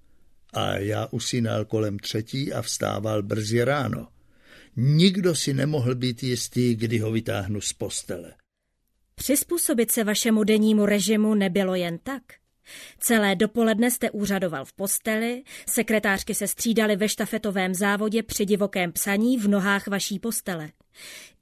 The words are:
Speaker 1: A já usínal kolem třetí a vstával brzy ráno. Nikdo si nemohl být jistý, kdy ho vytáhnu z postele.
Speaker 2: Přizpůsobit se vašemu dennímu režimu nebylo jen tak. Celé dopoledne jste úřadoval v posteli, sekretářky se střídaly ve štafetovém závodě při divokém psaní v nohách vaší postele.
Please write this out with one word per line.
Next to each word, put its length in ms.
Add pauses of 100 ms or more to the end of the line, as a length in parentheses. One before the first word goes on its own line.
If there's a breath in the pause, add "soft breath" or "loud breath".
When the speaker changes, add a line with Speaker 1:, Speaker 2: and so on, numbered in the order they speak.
(520)
Speaker 1:
A 240
já 340
usínal 540
kolem 340
třetí 540
a 100
vstával 600
brzy 420
ráno. 440 (680 soft breath)
Nikdo 580
si 200
nemohl 400
být 280
jistý, 520
kdy 240
ho 140
vytáhnu 480
z 120
postele. 600 (800)
Speaker 2:
Přizpůsobit 760
se 140
vašemu 400
dennímu 420
režimu 480
nebylo 400
jen 240
tak. 240 (760 loud breath)
Celé 360
dopoledne 560
jste 200
úřadoval 540
v 80
posteli, 680 (260 loud breath)
sekretářky 640
se 120
střídaly 500
ve 120
štafetovém 640
závodě 480
při 220
divokém 480
psaní 460
v 100
nohách 380
vaší 320
postele. 520 (720 loud breath)